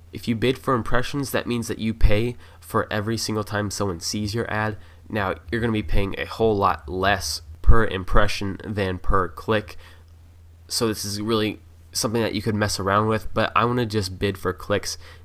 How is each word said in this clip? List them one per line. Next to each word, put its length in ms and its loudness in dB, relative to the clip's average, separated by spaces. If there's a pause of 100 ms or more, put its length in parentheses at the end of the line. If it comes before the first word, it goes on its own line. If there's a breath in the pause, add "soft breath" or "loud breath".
(120)
If 160 -10
you 80 0
bid 220 0
for 160 -2
impressions, 580 0
that 160 -2
means 200 -4
that 120 -8
you 140 -2
pay 420 4 (240 loud breath)
for 320 -2
every 260 -2
single 260 -4
time 260 -2
someone 300 -4
sees 340 -6
your 180 -4
ad. 260 -2 (320 loud breath)
Now, 260 -2 (140)
you're 120 -2
gonna 120 0
be 100 -2
paying 340 2
a 80 -6
whole 300 0
lot 340 0
less 520 0 (200)
per 240 10
impression 800 2
than 340 -2
per 300 2
click. 480 -4 (920 loud breath)
So 200 0
this 180 -4
is 160 -6
really 400 -2 (320)
something 280 0
that 140 0
you 60 -2
could 140 -2
mess 240 0
around 280 2
with, 260 -2
but 220 0
I 100 4
wanna 200 0
just 340 -4
bid 180 -2
for 160 -4
clicks 440 -4 (280 loud breath)